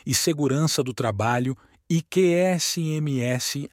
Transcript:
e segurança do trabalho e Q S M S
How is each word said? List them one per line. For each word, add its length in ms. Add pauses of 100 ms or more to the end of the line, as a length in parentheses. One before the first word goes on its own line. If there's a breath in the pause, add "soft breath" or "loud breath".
e 100
segurança 680
do 100
trabalho 640 (320 soft breath)
e 140
Q 320
S 480
M 400
S 520